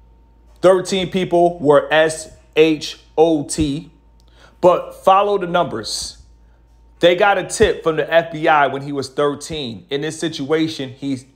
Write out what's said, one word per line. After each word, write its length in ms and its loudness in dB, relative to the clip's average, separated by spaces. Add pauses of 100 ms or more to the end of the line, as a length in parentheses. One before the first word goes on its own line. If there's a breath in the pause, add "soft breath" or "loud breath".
(640)
Thirteen 480 2
people 480 0
were 340 4
S 460 0 (180)
H 440 0 (160)
O 280 2
T, 480 -6 (680 soft breath)
but 440 0
follow 340 4
the 80 -6
numbers. 720 -6 (800)
They 160 4
got 240 2
a 60 -4
tip 400 0
from 100 0
the 180 -2
F 200 2
B 160 -2
I 180 4
when 160 -6
he 80 -12
was 180 -8
thirteen. 800 -6
In 120 -4
this 180 -8
situation, 720 -4
he's 340 -8 (120)